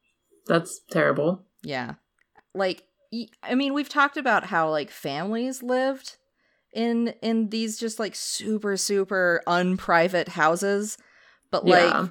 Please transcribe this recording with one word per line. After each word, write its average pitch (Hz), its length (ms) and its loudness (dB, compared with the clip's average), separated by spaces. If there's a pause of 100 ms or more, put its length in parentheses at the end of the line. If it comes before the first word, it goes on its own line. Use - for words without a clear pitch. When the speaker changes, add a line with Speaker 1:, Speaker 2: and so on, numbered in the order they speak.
(480)
Speaker 1:
That's - 420 -2
terrible. 151 560 0 (180)
Speaker 2:
Yeah. 131 300 -8 (600)
Like, 185 300 -2 (300)
y-, 226 140 -8 (160)
I 247 120 -2
mean, 277 180 0
we've 285 160 -4
talked 285 280 2
about 240 300 2
how, 165 220 2
like, 151 200 -2
families 220 720 -6
lived 262 560 -2 (560)
in, 233 360 0 (120)
in 226 280 0
these 220 280 -4
just, 226 220 -6
like, 214 160 -4
super, 208 600 -4
super 185 720 2
unprivate 180 840 2
houses. 190 680 0 (540)
But, - 140 0
like, 180 180 8 (100)
Speaker 1:
Yeah. 180 180 0